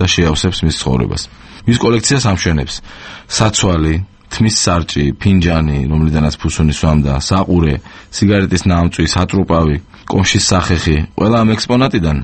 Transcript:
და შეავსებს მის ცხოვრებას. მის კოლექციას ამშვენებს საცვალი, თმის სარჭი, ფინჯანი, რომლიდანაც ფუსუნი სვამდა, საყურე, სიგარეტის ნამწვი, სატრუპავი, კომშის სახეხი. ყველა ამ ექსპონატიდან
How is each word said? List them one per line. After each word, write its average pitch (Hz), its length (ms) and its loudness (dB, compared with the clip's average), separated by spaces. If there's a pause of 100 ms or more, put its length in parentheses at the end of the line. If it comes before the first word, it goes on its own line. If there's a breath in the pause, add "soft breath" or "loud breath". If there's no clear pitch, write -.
და 92 80 0
შეავსებს 87 580 0
მის 78 160 0
ცხოვრებას. 60 400 -2 (460 loud breath)
მის 120 100 2
კოლექციას 120 480 0
ამშვენებს 87 480 -2 (560 loud breath)
საცვალი, 87 640 0 (380)
თმის 110 220 0 (100)
სარჭი, 85 480 0
ფინჯანი, 82 680 2 (100)
რომლიდანაც 78 520 2
ფუსუნი 78 320 0
სვამდა, 73 480 0
საყურე, 87 540 0 (340 loud breath)
სიგარეტის 98 560 0
ნამწვი, 85 400 2
სატრუპავი, 82 720 0 (320 loud breath)
კომშის 98 400 0
სახეხი. 85 480 0 (200)
ყველა 113 200 2
ამ 110 160 2
ექსპონატიდან 110 720 0